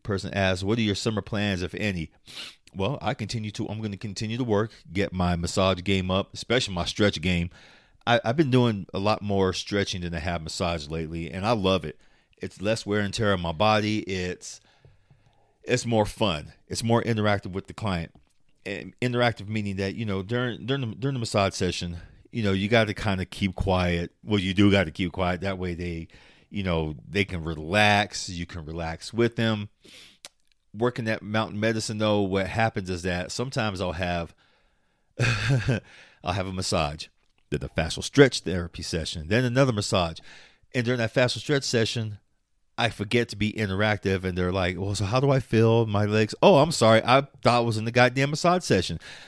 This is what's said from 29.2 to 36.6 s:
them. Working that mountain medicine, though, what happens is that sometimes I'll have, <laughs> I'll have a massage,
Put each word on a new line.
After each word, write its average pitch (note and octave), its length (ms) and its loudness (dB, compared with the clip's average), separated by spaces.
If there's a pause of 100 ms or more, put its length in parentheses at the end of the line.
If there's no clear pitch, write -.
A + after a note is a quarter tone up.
them. A2 340 -2 (1040)
Working A#2+ 300 0
that A2 160 -2
mountain G#2 380 -2
medicine, A2 400 0
though, G#2+ 220 4
what F#2+ 260 0
happens A2+ 420 -2
is F2 140 -4
that F2 280 -2
sometimes A2 480 -4
I'll F2+ 120 -2
have, F2 420 -4 (500)
<laughs> - 360 -18
I'll A2+ 1120 -2
have F#2+ 140 -2
a F#2+ 40 -6
massage, E2+ 540 -2 (460)